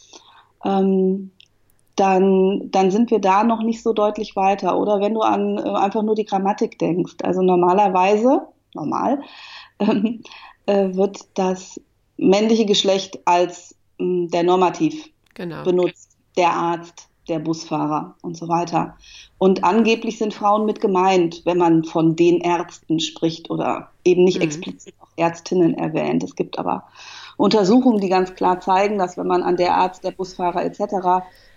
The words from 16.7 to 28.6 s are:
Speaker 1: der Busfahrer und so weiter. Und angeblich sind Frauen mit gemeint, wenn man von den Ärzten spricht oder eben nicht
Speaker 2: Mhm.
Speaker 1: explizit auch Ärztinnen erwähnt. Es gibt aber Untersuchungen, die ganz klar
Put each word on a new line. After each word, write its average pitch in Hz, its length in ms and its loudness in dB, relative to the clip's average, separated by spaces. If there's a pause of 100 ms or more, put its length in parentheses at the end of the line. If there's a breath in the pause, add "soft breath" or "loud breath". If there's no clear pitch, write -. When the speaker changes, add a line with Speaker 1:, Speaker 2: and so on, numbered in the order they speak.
Speaker 1:
der 165 100 -4
Busfahrer 156 840 -6
und 170 140 -10
so 170 120 -12
weiter. 170 480 -2 (420 loud breath)
Und 185 260 2
angeblich 220 540 2
sind 214 160 -4
Frauen 214 300 0
mit 214 160 -4
gemeint, 185 640 2
wenn 175 140 0
man 165 260 4
von 165 320 0
den 170 240 4
Ärzten 170 600 -4
spricht - 500 -6
oder - 400 -6 (140)
eben 180 200 6
nicht 185 140 4
Speaker 2:
Mhm. 185 60 0
Speaker 1:
explizit 175 560 -8
auch - 160 -20
Ärztinnen 170 580 0
erwähnt. 156 480 -4
Es - 140 -10
gibt - 220 -6
aber - 260 -6 (520 loud breath)
Untersuchungen, 214 640 4
die 190 80 -2
ganz 185 260 0
klar 185 260 -2